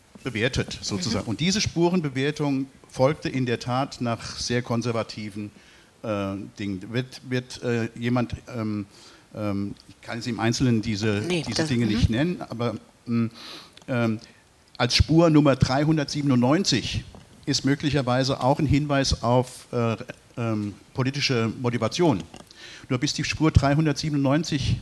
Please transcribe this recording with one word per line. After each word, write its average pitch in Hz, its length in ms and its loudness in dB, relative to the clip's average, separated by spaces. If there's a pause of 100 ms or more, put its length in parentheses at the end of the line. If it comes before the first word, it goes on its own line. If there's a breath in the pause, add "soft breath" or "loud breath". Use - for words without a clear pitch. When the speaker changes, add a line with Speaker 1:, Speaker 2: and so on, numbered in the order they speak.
(220)
Speaker 1:
bewertet 117 600 -2
sozusagen. 104 420 -4
Speaker 2:
Mhm. 139 60 -4
Speaker 1:
Und - 100 -4
diese 185 200 2
Spurenbewertung 147 1080 0 (220)
folgte 156 400 2
in 127 160 0
der 117 140 0
Tat 127 420 -2
nach 117 360 -4
sehr 120 260 -2
konservativen, 107 880 -4 (520 loud breath)
äh, 101 320 -2 (240)
Dingen. 101 340 -6
Wird, 127 360 -4
wird, 127 360 -6
äh, 117 320 -2
jemand, 120 380 0 (200)
ähm, 107 320 -4 (480 loud breath)
ähm, 101 400 -4 (140)
ich - 120 -20
kann 117 180 -10
es 110 80 -10
im 110 140 -4
Einzelnen 117 420 2
diese, 107 440 0
Speaker 2:
Nee, 170 200 0
Speaker 1:
diese 120 160 -2
Speaker 2:
das, 156 60 -2
Speaker 1:
Dinge 120 180 2
Speaker 2:
mhm. 107 60 2
Speaker 1:
nicht 113 180 4
nennen, 151 380 0
aber, 117 260 -4 (320)
mm, 117 200 2 (600 loud breath)
ähm, 117 340 0 (560 loud breath)
als 120 180 0
Spur 165 360 4
Nummer 147 240 6
dreihundertsiebenundneunzig 143 1500 2 (420)
ist 135 180 -2
möglicherweise 135 800 0
auch 131 160 4
ein 160 80 2
Hinweis 139 560 2
auf, 123 500 2
äh, 117 240 0 (400)
ähm, 107 380 -4 (200)
politische 127 640 0
Motivation. 117 640 2 (640 loud breath)
Nur 127 100 0
bis 143 140 -2
die 147 120 -4
Spur - 260 0
dreihundertsiebenundneunzig 147 1300 2